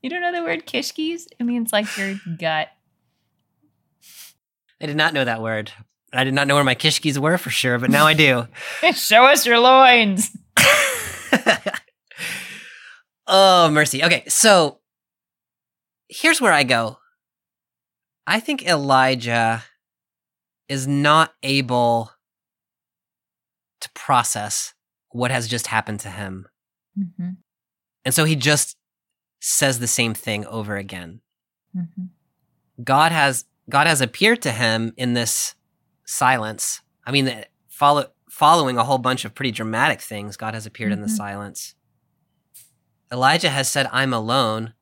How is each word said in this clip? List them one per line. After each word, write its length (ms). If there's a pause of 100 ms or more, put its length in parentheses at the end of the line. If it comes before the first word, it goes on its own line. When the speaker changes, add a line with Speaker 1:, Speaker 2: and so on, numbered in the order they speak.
Speaker 1:
You 80
don't 100
know 120
the 100
word 240
kishkis? 600 (120)
It 60
means, 280
like, 240
your 180 (240)
gut. 300 (2000)
Speaker 2:
I 60
did 100
not 180
know 100
that 180
word. 300 (400)
I 100
did 120
not 120
know 80
where 100
my 120
kishkis 420
were 200
for 120
sure, 280
but 120
now 160
I 80
do. 320 (220)
Speaker 1:
<laughs> 240
Show 320
us 220
your 120
loins. 760 (200)
Speaker 2:
<laughs> 1000 (1700)
Oh, 420
mercy. 340
Okay, 240
so 500 (1300)
here's 340
where 120
I 100
go. 360 (1300)
I 140
think 260
Elijah 1000 (1040)
is 180
not 560
able 680 (1700)
to 140
process 800 (340)
what 240
has 160
just 180
happened 340
to 80
him. 380 (500)
Speaker 1:
Mm-hmm. 340 (760)
Speaker 2:
And 80
so 100
he 120
just 420 (640)
says 360
the 80
same 280
thing 320
over 300
again. 440 (560)
Speaker 1:
Mm-hmm. 280 (800)
Speaker 2:
God 300
has, 320 (240)
God 180
has 140
appeared 420
to 100
him 440
in 160
this 420 (520)
silence. 760 (240)
I 60
mean, 340 (240)
follow-, 420 (200)
following 480
a 60
whole 140
bunch 280
of 80
pretty 160
dramatic 500
things, 380
God 160
has 100
appeared 280
in 100
the 60
Speaker 1:
Mm-hmm. 80
Speaker 2:
silence. 580 (1400)
Elijah 380
has 180
said, 240
"I'm 220
alone." 680